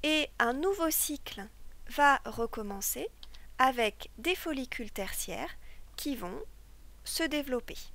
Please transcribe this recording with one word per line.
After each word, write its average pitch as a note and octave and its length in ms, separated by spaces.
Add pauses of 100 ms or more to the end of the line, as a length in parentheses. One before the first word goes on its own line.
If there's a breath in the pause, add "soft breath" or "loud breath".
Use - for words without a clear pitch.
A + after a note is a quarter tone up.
et D4+ 260 (100)
un A#3 140
nouveau E4 360
cycle C#4 580 (400)
va C#4+ 380
recommencer A3+ 840 (500 loud breath)
avec B3 600
des D#4 180
follicules C4 560
tertiaires - 640 (400 soft breath)
qui C#4+ 200
vont F#3 260 (640)
se - 200
développer. C4+ 540 (180)